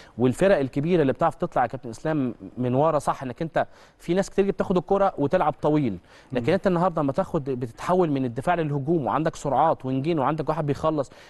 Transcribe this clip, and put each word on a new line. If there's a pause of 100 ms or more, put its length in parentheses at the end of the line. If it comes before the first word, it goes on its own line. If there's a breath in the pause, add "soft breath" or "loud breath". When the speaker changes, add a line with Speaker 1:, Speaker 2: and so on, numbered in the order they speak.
(180 loud breath)
Speaker 1:
والفرق
الكبيره
اللي
بتعرف
تطلع
يا
كابتن
اسلام (220)
من
ورا،
صح،
انك
انت (300 soft breath)
في
ناس
كتير
بتاخد
الكره
وتلعب
طويل، (360 loud breath)
لكن
Speaker 2:
مم.
Speaker 1:
انت
النهارده
لما
تاخد،
بتتحول
من
الدفاع
للهجوم،
وعندك
سرعات
وينجين،
وعندك
واحد
بيخلص، (180 loud breath)